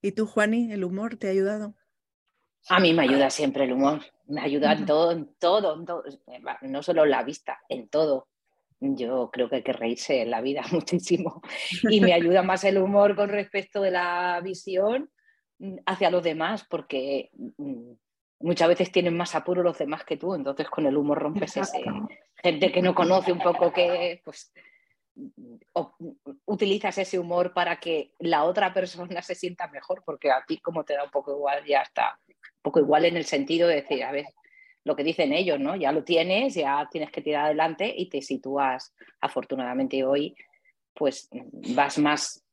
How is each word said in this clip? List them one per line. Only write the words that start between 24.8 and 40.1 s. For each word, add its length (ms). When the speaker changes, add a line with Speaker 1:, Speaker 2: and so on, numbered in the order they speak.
Speaker 2:
o-, 220
utilizas 520
ese 220
humor 340
para 260
que 400
la 240
otra 300
persona 480
se 140
sienta 320
mejor, 380
porque 260
a 140
ti 140
como 240
te 120
da 80
un 80
poco 200
igual, 340
ya 160
está, 460
un 340
poco 180
igual 260
en 120
el 80
sentido 420
de 140
decir, 220
a 80
ver, 140
lo 120
que 80
dicen 300
ellos, 260
¿no? 160
Ya 160
lo 120
tienes, 520
ya 360
tienes 200
que 100
tirar 240
adelante 500
y 140
te 120
sitúas, 720
afortunadamente 840
hoy, 300